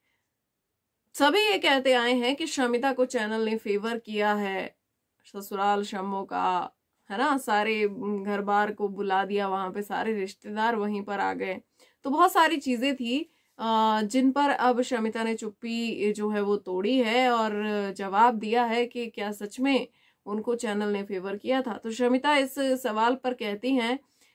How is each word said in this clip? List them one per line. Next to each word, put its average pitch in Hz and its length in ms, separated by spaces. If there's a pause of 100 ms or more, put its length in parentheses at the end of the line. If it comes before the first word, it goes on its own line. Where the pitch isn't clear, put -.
(1160)
सभी 294 260
ये 415 180
कहते 269 340
आए 240 220
हैं 254 220
कि 320 100
शमिता 262 460
को 254 120
चैनल 220 400
ने 220 120
फेवर 220 420
किया 208 360
है, 196 420 (480)
ससुराल 202 580
शम्मो 196 420
का, 180 500 (360)
है 202 80
ना, 277 200
सारे 214 500 (360)
घर 202 160
बार 208 320
को 208 160
बुला 196 360
दिया, 202 240
वहां 190 240
पे 208 100
सारे 202 300
रिश्तेदार 214 640
वहीं 208 260
पर 202 180
आ 190 140
गए। 190 260 (440)
तो 277 60
बहुत 349 220
सारी 320 240
चीजें 262 400
थी, 247 240 (380)
अ, 220 440
जिन 254 300
पर 285 180
अब 247 320
शमिता 226 420
ने 226 100
चुप्पी 226 800
जो 208 180
है 208 100
वो 202 160
तोड़ी 196 420
है 247 320
और 220 220 (440)
जवाब 202 380
दिया 220 300
है 233 220
कि 240 200
क्या 208 260
सच 208 280
में 262 260 (400)
उनको 214 280
चैनल 208 340
ने 202 140
फेवर 196 340
किया 254 260
था। 220 160
तो 226 120
शमिता 254 460
इस 269 220
सवाल 254 560
पर 254 200
कहती 220 400
हैं 247 240 (360)